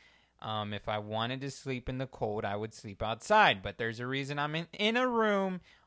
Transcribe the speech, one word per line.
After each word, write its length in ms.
Um, 320
if 140
I 120
wanted 420
to 100
sleep 380
in 80
the 100
cold, 380
I 100
would 180
sleep 300
outside. 580
But 160
there's 220
a 80
reason 320
I'm 160
in, 160
in 240
a 140
room, 500